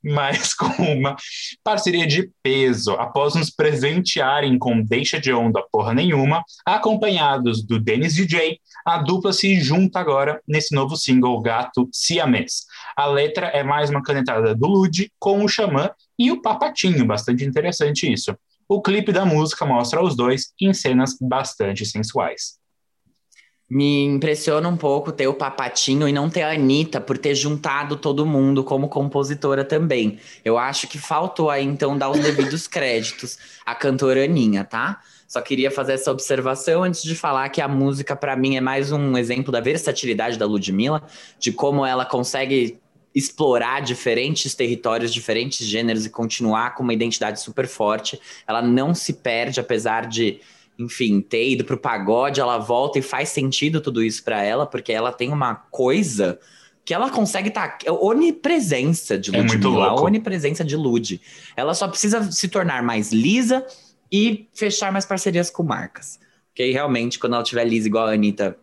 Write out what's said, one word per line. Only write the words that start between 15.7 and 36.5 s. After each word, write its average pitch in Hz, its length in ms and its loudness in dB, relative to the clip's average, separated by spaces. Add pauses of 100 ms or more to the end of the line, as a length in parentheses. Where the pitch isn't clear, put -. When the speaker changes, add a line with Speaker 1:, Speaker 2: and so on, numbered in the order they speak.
Speaker 1:
e 247 120 4
o 262 100 -2
Papatinho, 214 640 0
bastante 123 400 0
interessante 147 680 0
isso. 101 260 -2 (320)
O 196 140 2
clipe 208 300 2
da 190 120 2
música 156 400 2
mostra 131 380 2
os 151 140 2
dois 123 440 0
em 190 120 4
cenas 131 480 2
bastante 123 640 -2
sensuais. 107 720 -4 (1120)
Speaker 2:
Me 143 360 2
impressiona 151 640 0
um 175 80 0
pouco 143 340 0
ter 143 160 -2
o 135 80 2
Papatinho 135 720 -2
e 143 40 2
não 143 180 0
ter 170 120 -2
a 156 100 0
Anitta, 143 480 2
por 127 180 -4
ter 143 160 0
juntado 147 640 -2
todo 147 280 0
mundo 139 380 4
como 139 260 -2
compositora 139 760 0
também. 135 540 0 (260)
Eu 113 120 4
acho 127 300 -2
que - 120 -14
faltou 160 520 0
aí, 139 140 0
então, 139 340 0
dar 139 120 0
os 147 100 2
devidos 143 460 0
<laughs> - 20 -16
créditos 120 680 -4 (280)
à 120 100 -6
cantora 135 500 2
Aninha, 113 400 2
tá? 131 360 -4 (280)
Só 123 120 -4
queria 135 300 0
fazer 135 240 -2
essa 131 180 -2
observação 135 720 0